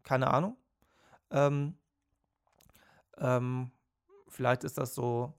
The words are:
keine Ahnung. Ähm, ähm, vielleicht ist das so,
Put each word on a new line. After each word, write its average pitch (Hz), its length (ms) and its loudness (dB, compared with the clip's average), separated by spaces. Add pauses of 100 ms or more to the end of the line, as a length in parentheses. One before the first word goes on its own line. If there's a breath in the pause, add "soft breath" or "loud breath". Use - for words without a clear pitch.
keine 131 300 2
Ahnung. 180 240 0 (720 soft breath)
Ähm, 143 460 2 (1400 soft breath)
ähm, 127 540 -2 (560)
vielleicht 127 360 0
ist - 140 -8
das 131 180 -6
so, 123 440 -2